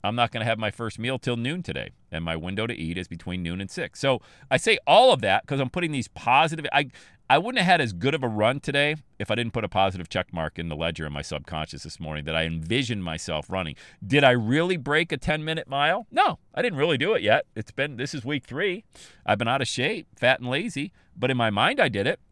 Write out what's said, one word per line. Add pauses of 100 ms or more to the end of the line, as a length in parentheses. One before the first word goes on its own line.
I'm
not
gonna
have
my
first
meal
till
noon
today, (200)
and
my
window
to
eat
is
between
noon
and
six.
So (300)
I
say
all
of
that
'cause
I'm
putting
these
positive,
I, (420)
I
wouldn't
have
had
as
good
of
a
run
today (200)
if
I
didn't
put
a
positive
check
mark
in
the
ledger
in
my
subconscious
this
morning
that
I
envisioned
myself
running. (300)
Did
I
really
break
a
ten-minute
mile?
No, (160)
I
didn't
really
do
it
yet. (100)
It's
been,
this
is
week
three. (420)
I've
been
out
of
shape, (100)
fat
and
lazy, (240)
but
in
my
mind
I
did
it. (120)